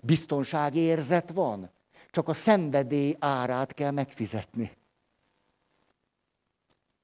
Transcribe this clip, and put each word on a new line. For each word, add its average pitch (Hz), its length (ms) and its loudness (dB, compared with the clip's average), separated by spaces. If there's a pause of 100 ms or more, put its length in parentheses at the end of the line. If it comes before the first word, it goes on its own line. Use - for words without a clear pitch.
biztonságérzet 160 1300 2
van. 113 380 -2 (420)
Csak 160 160 -2
a 160 60 0
szenvedély 143 840 2
árát 131 540 -2
kell 143 180 -2
megfizetni. 113 840 -6 (2250)